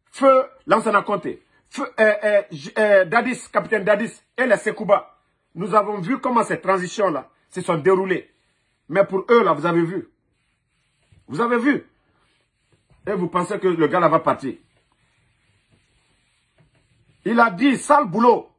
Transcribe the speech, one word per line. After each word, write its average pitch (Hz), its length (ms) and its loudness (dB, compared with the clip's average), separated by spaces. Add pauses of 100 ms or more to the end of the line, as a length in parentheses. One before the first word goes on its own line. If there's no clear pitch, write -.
(120)
Feu 269 200 2 (360)
Lansana 208 340 2
Conté. 196 420 -6 (260)
Feu, - 140 -8 (160)
euh, 214 140 4 (100)
euh, 208 180 2 (100)
J-, 160 260 -14
euh, 208 280 4
Dadis, 240 360 -2 (100)
capitaine 202 320 -2
Dadis 208 380 0 (160)
et 254 80 0
les 208 120 2
Sekouba. 202 600 -2 (380)
Nous 175 180 -8
avons 208 260 0
vu 190 200 -6
comment 240 240 -2
ces - 180 -6
transitions-là 185 680 -4 (200)
se 185 120 -12
sont 175 160 -2
déroulées. 185 540 0 (560)
Mais 190 160 0
pour 190 260 -4
eux, 233 140 6
là, 170 100 2
vous 147 120 -6
avez 170 160 0
vu. 170 260 -6 (1200)
Vous 156 140 -6
avez 240 160 0
vu. 240 260 0 (1200)
Et 202 80 -4
vous 180 140 -2
pensez 180 300 -4
que 185 100 0
le 165 200 2
gars 170 120 0
là 170 80 2
va 160 120 2
partir. 131 360 -4 (2750)
Il 233 140 0
a 226 100 6
dit 214 280 0
sale 294 280 2
boulot. 214 540 2